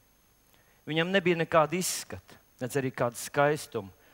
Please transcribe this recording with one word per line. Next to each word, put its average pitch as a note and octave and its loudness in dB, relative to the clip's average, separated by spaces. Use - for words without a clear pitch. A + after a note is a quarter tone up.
Viņam E3 0
nebija F3+ 2
nekāda D#3+ 2
izskata, - -8
nedz B2+ -6
arī C3 0
kāda A#2+ -2
skaistuma, C#3+ 0